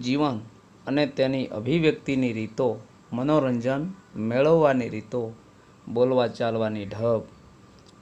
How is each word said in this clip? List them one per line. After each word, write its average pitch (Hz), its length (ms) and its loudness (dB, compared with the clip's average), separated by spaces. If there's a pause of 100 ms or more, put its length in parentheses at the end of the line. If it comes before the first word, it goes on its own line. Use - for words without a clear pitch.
જીવન 131 360 0 (500)
અને 143 200 2
તેની 131 400 0
અભિવ્યક્તિની 131 840 0
રીતો, 110 360 -2 (440)
મનોરંજન 131 680 0 (340)
મેળવવાની 131 720 2
રીતો, 110 340 -6 (680)
બોલવા 123 400 2
ચાલવાની 110 580 -2
ઢબ, 110 360 -2 (800)